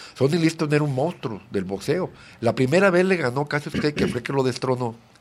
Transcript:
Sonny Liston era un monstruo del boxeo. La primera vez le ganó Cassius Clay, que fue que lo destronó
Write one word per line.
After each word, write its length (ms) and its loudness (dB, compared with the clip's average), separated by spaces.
Sonny 200 2
Liston 360 2
era 100 4
un 140 0
monstruo 440 -4
del 100 -2
boxeo. 480 -4
La 160 2
primera 340 4
vez 140 4
le 100 2
ganó 320 -2
Cassius 340 -4
Clay, 120 0
que 160 0
fue 120 -4
que 120 -6
lo 100 2
destronó 540 -2